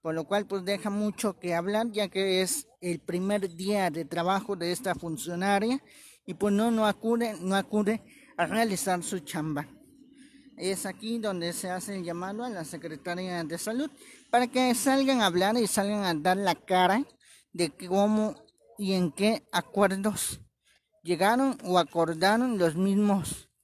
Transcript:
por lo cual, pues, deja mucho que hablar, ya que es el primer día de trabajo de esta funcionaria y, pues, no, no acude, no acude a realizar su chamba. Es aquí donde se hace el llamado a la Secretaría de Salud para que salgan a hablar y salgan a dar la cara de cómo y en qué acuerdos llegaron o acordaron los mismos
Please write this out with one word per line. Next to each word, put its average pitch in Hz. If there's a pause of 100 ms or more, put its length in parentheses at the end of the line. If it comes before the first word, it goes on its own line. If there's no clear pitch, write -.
por 160
lo 160
cual, 202
pues, 196
deja 202
mucho 208
que 175
hablar, 208
ya 202
que 190
es - (140)
el 175
primer 185
día 190
de 156
trabajo 185
de 170
esta 185
funcionaria 180 (440)
y, 185
pues, 208
no, 226
no 220
acude, 226
no 185
acude 208 (320)
a 175
realizar 190
su 185
chamba. 151 (880)
Es 185
aquí 214
donde 180
se 180
hace 185
el 180
llamado 185
a 254
la 180
Secretaría 175
de 165
Salud 247 (400)
para 247
que 254
salgan 262
a 202
hablar 185
y 220
salgan 208
a 175
dar 170
la 196
cara 190 (480)
de 170
cómo 208 (420)
y 196
en 180
qué 214
acuerdos 196 (640)
llegaron 220
o 180
acordaron 180
los 165
mismos 196 (140)